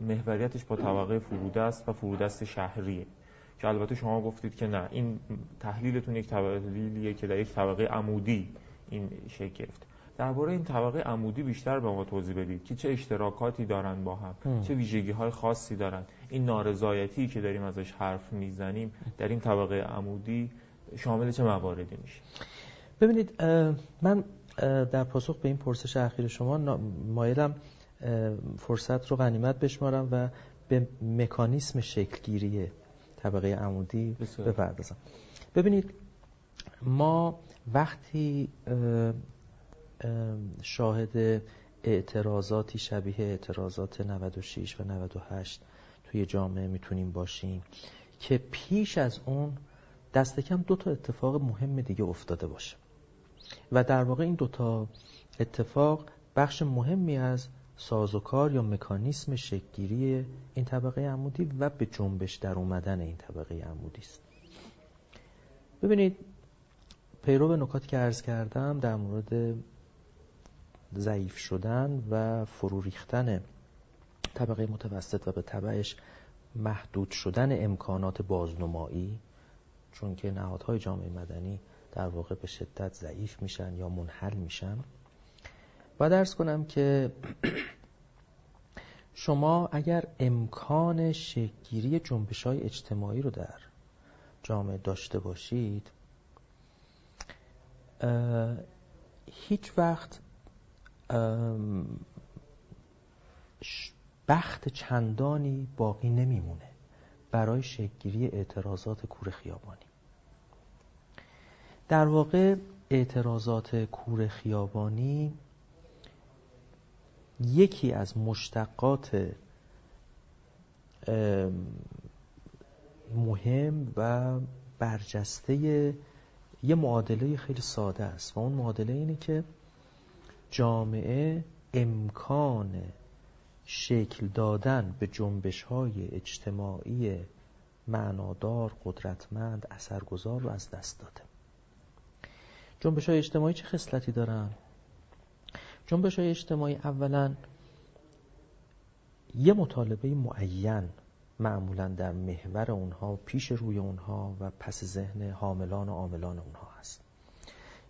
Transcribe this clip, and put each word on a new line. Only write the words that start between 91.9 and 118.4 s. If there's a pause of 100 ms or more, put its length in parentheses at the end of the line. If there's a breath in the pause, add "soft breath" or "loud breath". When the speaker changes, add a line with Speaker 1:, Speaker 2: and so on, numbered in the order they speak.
Speaker 2:
جنبش‌های
اجتماعی
رو
در (840 loud breath)
جامعه
داشته
باشید، (2000 loud breath)
اه، (680)
هیچ
وقت، (880)
ام، (1800 soft breath)
ش-، (360)
بخت
چندانی
باقی
نمیمونه (640 loud breath)
برای
شکلگیری
اعتراضات
کور
خیابانی. (2000 loud breath)
در
واقع (340)
اعتراضات
کور
خیابانی (2000 loud breath)
یکی
از
مشتقات، (1700 soft breath)